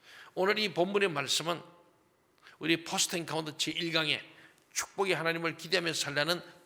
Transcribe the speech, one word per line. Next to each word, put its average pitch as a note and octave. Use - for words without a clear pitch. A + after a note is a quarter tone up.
오늘 G3+
이 G#3
본문의 G3
말씀은 D3+
우리 E3
포스트 F#3
엔카운터 D#3
제일 E3
강의 D3+
축복의 F#3+
하나님을 E3
기대하며 E3+
살라는 D3